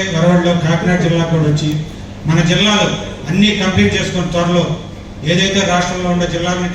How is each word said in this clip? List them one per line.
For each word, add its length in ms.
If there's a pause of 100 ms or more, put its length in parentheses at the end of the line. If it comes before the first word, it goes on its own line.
(140)
వరవడిలో 380 (120)
కాకినాడ 380
జిల్లా 300
కూడా 180
వచ్చి 180 (600)
మన 100 (120)
జిల్లాలో 360 (420)
అన్నీ 220 (100)
కంప్లీట్ 360
చేసుకుని, 360
త్వరలో 320 (680)
ఏదైతే 280 (120)
రాష్ట్రంలో 420
ఉన్న 100 (100)
జిల్లాలని 400